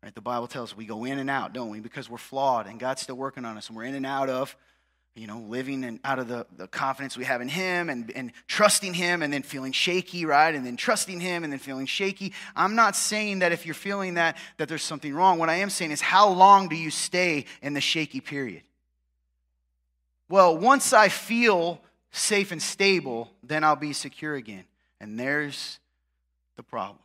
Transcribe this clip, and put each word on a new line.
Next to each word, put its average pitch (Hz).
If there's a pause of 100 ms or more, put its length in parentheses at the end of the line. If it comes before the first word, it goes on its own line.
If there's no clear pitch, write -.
Right? 101
The 113
Bible 120
tells 117
us 98
we 110
go 110
in 135
and 135
out, 131
don't 120
we? 107
Because 117
we're 117
flawed 131
and 110
God's 131
still 131
working 131
on 110
us, 107
and 113
we're 113
in 131
and 135
out 135
of, 131 (580)
you 110
know, 107
living 131
and 117
out 135
of 123
the, 120 (100)
the 92
confidence 135
we 123
have 123
in 123
Him 175
and, 120
and 123 (140)
trusting 202
Him 175
and 147
then 143
feeling 131
shaky, 180
right? 156
And 131
then 123
trusting 190
Him 175
and 147
then 135
feeling 135
shaky. 196 (240)
I'm 190
not 220
saying 208
that 175
if 170
you're 160
feeling 196
that, 165 (200)
that 151
there's 156
something 147
wrong. 180
What 165
I 165
am 196
saying 175
is, 147
how 202
long 190
do 156
you 160
stay 170 (160)
in 143
the 139
shaky 151
period? 131 (1700)
Well, 180
once 240
I 220
feel 190 (340)
safe 196
and 156
stable, 139 (120)
then 156
I'll 151
be 147
secure 147
again. 107 (360)
And 107
there's 139 (760)
the 123
problem. 101